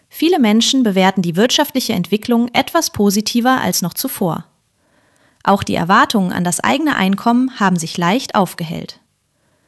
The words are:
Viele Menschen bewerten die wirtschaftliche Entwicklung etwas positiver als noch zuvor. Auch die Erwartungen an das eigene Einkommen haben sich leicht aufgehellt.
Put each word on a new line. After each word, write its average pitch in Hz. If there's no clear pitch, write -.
Viele 339
Menschen 233
bewerten 190
die 165
wirtschaftliche 254
Entwicklung 220
etwas -
positiver 220
als -
noch 175
zuvor. 185
Auch 196
die 196
Erwartungen 190
an 180
das 175
eigene 285
Einkommen 233
haben 185
sich 160
leicht 185
aufgehellt. 170